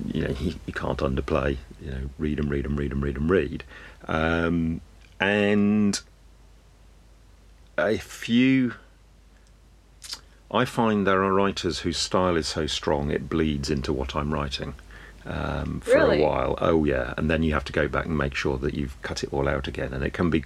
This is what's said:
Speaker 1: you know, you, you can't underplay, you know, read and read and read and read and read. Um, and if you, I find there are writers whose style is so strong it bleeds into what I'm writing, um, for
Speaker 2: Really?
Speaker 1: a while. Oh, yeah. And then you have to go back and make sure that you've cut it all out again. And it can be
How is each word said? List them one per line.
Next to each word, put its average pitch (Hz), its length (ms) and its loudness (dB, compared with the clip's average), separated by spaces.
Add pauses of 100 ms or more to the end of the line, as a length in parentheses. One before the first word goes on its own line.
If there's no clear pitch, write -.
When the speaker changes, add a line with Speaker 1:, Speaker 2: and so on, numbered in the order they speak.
(120)
Speaker 1:
you 78 140 -2
know, 71 140 -4
you, 80 140 -2 (120)
you - 60 -6
can't 71 260 -4
underplay, 69 600 0 (220)
you 69 120 -10
know, 67 260 -6
read 76 220 -2
and 71 100 0
read 69 160 -2
and 71 100 -2
read 71 140 -2
and 67 100 -2
read 69 160 -2
and 78 140 0
read. 80 320 2 (460)
Um, 82 720 2 (400)
and 101 800 4 (1800)
if 95 520 -2
you, 127 460 4 (1800)
I 117 140 2
find 107 420 2
there 95 160 4
are 98 100 2
writers 95 480 0
whose 85 180 -2
style 92 380 2
is 76 120 0
so 78 180 -2
strong 73 440 -2
it 78 180 -2
bleeds 76 420 0
into 73 220 0
what 69 240 -4
I'm 73 160 -2
writing, 73 420 -4 (520)
um, 73 540 -4
for - 140 2
Speaker 2:
Really? 277 280 4
Speaker 1:
a 76 40 6
while. 67 340 0
Oh, 82 240 4
yeah. 65 320 0
And 78 140 0
then 80 120 2
you 78 100 2
have 73 120 0
to - 80 -10
go 76 140 2
back 71 200 -2
and 82 100 -2
make 69 180 0
sure 69 240 0
that 71 160 -4
you've 69 280 -6
cut - 200 -6
it - 100 -6
all 69 160 0
out 69 200 -2
again. 65 240 -6
And 65 100 -4
it - 100 -2
can 85 180 2
be 78 160 2